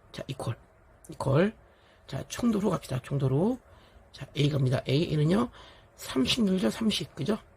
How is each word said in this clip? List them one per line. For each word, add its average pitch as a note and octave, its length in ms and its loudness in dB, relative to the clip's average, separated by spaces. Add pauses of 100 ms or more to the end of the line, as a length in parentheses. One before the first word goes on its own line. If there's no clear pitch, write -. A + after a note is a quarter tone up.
(120)
자, - 160 -12
이퀄. - 280 -6 (540)
이퀄. D#3+ 420 2 (560)
자, C#3 200 -8
충돌 G#3+ 360 0
후 G#3+ 60 2
갑시다. C#3+ 320 -2
충돌 C3+ 300 0
후. G3 280 2 (520)
자, - 140 -14 (100)
A C#3+ 140 4
갑니다. C3 400 2
A, D3+ 200 2
A는요, E3 400 2 (460)
삼십 - 500 0
늘죠? F#3+ 260 2
삼십. - 420 -2
그죠? G3+ 240 -2 (200)